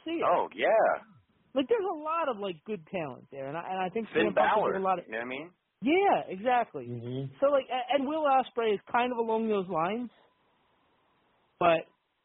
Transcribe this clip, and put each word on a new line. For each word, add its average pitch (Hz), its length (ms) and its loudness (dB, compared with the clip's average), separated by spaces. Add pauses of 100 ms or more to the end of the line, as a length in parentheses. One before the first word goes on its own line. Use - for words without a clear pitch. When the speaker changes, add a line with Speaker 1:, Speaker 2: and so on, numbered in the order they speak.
Speaker 1:
see 320 140 -8
it. 269 80 -2
Speaker 2:
Oh, 143 300 2
yeah. 139 460 2 (520)
Speaker 1:
Like, 262 140 -2
there's 440 160 2
a 370 180 -4
lot 311 260 -2
of, 226 120 -4
like, 190 240 -6
good 202 260 -8
talent 131 400 -8
there. 135 160 -10
And 143 100 -8
I, 170 140 -8
and 190 80 -4
I 185 120 -2
think 214 180 -6
Speaker 2:
Finn - 140 0
Speaker 1:
C 214 60 4
M 196 60 -4
Punk - 220 4
Speaker 2:
Balor, 185 160 2
Speaker 1:
would 190 60 -2
do 190 40 -2
a - 20 0
lot 190 140 2
of 175 80 -8
Speaker 2:
you - 60 -14
know 110 60 -4
what 117 80 -4
I - 20 -8
mean? 143 220 -10 (320)
Speaker 1:
Yeah, 311 460 4
exactly. 196 600 -2
Speaker 3:
Mm-hmm. 123 380 -6 (140)
Speaker 1:
So, 277 120 4
like, 262 180 2
a-, 254 240 0
and 277 140 0
Will 311 160 0
Ospreay 240 500 2
is 196 60 -2 (100)
kind 247 220 2
of 233 60 -2
along 226 300 0
those 196 200 0
lines. 196 420 -2 (1500)
But, 165 260 4 (380)